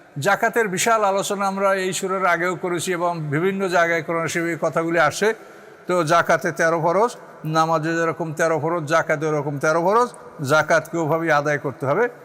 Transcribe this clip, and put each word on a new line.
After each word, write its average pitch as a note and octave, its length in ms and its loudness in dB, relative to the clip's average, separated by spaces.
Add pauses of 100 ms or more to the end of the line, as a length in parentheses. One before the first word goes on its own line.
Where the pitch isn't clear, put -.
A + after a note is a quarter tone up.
(200)
জাকাতের G#3 480 0
বিশাল G#3+ 360 2
আলোচনা G3 440 0
আমরা G3 280 0
এই F#3 180 -2
সূরার F#3+ 320 -2
আগেও F3 300 2
করেছি F3 380 -4
এবং E3+ 280 -2
বিভিন্ন F#3 460 -2
জায়গায় E3+ 360 0
কোরআন E3 240 -4
শরীফে E3+ 240 -2
এই D#3 100 -4
কথাগুলি E3 380 0
আসে। G3 340 2 (540)
তো F3+ 160 2
জাকাতে E3 480 2
তেরো E3 300 0
ফরজ, F#3 340 2 (300)
নামাজে D#3+ 500 0
যেরকম E3 380 -2
তেরো D#3+ 260 2
ফরজ, D#3+ 260 -2
জাকাতে D#3 400 0
ওরকম D3 340 -2
তেরো D#3+ 220 2
ফরজ, A3+ 280 2 (380)
জাকাতকে D#3 500 2
ওভাবেই D#3+ 340 0
আদায় D3 260 2
করতে C#3 280 -6
হবে। E3+ 240 0 (160)